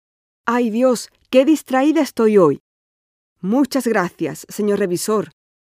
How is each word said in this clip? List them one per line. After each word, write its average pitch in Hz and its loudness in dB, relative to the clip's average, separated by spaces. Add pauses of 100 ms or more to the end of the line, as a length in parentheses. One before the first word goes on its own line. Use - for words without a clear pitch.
(460)
Ay, 240 -2
Dios, 240 0 (200)
qué 262 4
distraída 285 0
estoy 220 0
hoy. 151 4 (800)
Muchas 247 -2
gracias, 175 -4
señor 208 -2
revisor. 202 -4 (320)